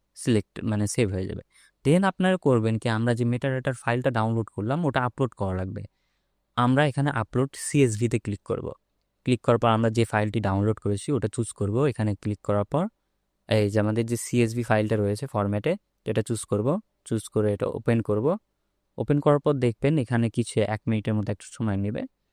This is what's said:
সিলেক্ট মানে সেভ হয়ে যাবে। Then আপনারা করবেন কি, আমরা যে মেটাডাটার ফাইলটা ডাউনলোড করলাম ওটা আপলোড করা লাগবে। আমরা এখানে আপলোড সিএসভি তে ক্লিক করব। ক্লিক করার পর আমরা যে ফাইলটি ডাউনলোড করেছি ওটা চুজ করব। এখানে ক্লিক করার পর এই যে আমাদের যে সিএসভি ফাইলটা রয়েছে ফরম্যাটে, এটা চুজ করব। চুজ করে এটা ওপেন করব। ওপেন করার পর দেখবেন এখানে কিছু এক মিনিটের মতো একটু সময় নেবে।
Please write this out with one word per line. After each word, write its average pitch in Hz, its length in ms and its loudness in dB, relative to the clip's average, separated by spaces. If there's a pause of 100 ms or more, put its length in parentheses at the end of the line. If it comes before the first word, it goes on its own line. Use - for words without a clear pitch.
(220)
সিলেক্ট 110 320 0 (160)
মানে 104 140 0 (100)
সেভ 117 200 2
হয়ে 95 160 -4
যাবে। - 120 -10 (420)
Then 170 260 4
আপনারা 185 260 0 (100)
করবেন 113 360 4
কি, 120 60 -2 (100)
আমরা 120 200 2
যে 123 140 0
মেটাডাটার 131 500 -2
ফাইলটা 127 360 0
ডাউনলোড 113 380 0
করলাম 117 300 -2
ওটা 131 220 0
আপলোড 123 320 -4
করা 95 200 -2
লাগবে। 98 220 -6 (720)
আমরা 127 340 4
এখানে 139 200 0 (120)
আপলোড 131 280 -2 (160)
সিএসভি 117 460 2
তে 120 120 0
ক্লিক 101 260 -6
করব। 98 160 -4 (580)
ক্লিক 123 220 0
করার 117 160 4
পর 117 140 4
আমরা 113 200 2
যে 117 160 4
ফাইলটি 107 360 0
ডাউনলোড 101 360 0
করেছি 101 320 -2
ওটা 110 180 -2
চুজ 117 140 -4 (100)
করব। 101 180 -2 (140)
এখানে 107 200 0 (120)
ক্লিক 104 260 -4
করার 104 240 2
পর 160 120 0 (640)
এই 107 240 2
যে 107 120 2
আমাদের 110 260 0
যে 117 140 0
সিএসভি 120 460 0
ফাইলটা 110 320 2
রয়েছে 104 300 -2
ফরম্যাটে, 104 400 0 (380)
এটা 107 180 0
চুজ 113 120 -2 (100)
করব। 107 180 0 (400)
চুজ 110 140 -2 (120)
করে 107 220 2
এটা - 100 -4 (120)
ওপেন 117 200 0 (100)
করব। 107 180 0 (720)
ওপেন 143 260 0
করার 147 200 4
পর 151 100 2 (100)
দেখবেন 139 280 0 (120)
এখানে 117 220 0 (100)
কিছু - 180 -2 (200)
এক 107 140 -8
মিনিটের 110 280 0
মতো 101 180 -2
একটু - 120 -20 (100)
সময় 104 280 -2
নেবে। 104 180 -4 (300)